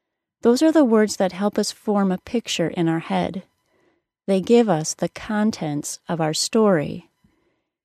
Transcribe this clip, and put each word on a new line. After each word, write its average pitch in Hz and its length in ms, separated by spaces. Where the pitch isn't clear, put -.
Those 247 200
are 320 80
the 311 140
words 214 320
that 185 160
help 202 260
us 208 140
form 202 400
a 185 60
picture - 500
in 170 180
our 165 120
head. 185 460
They 190 160
give 233 260
us 160 240
the - 160
contents 208 1000
of 165 140
our 156 140
story. 185 760